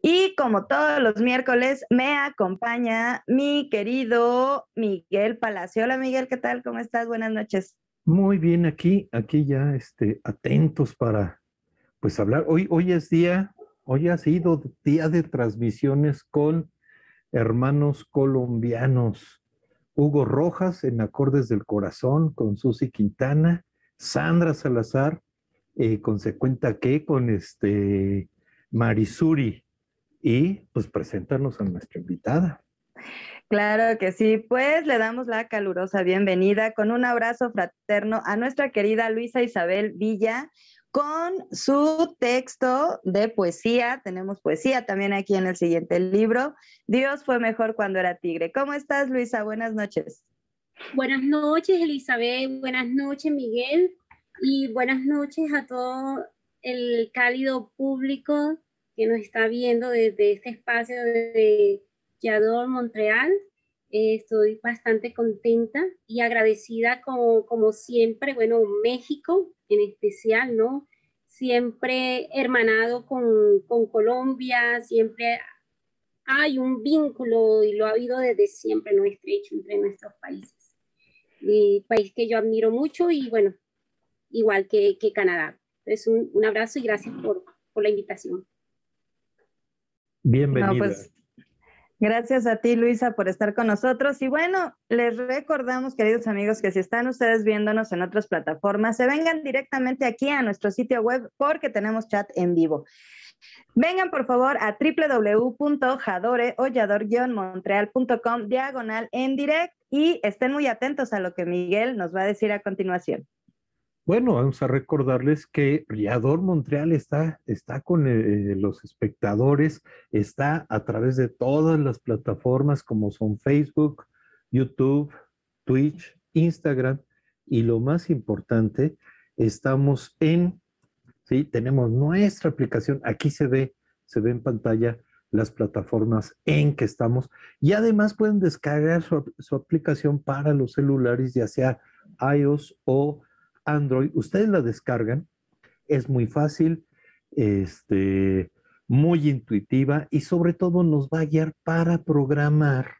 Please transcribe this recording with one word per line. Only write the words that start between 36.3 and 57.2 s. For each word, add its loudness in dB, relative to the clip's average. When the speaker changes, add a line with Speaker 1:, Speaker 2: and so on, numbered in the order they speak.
Speaker 1:
con 0
un 0
abrazo -2
fraterno -2
a -2
nuestra -2
querida 0
Luisa -4
Isabel -2
Villa -2
con -2
su 0
texto -2
de 0
poesía. -2
Tenemos -10
poesía -2
también -2
aquí -2
en 0
El -2
Siguiente 0
Libro. 0
Dios 0
fue 0
mejor -2
cuando -2
era 0
tigre. -4
¿Cómo -4
estás, -2
Luisa? -2
Buenas -6
noches. -6
Speaker 3:
Buenas 0
noches, 2
Elizabeth. -2
Buenas -4
noches, -4
Miguel. 0
Y 0
buenas 0
noches -2
a -4
todo -6
el -2
cálido -2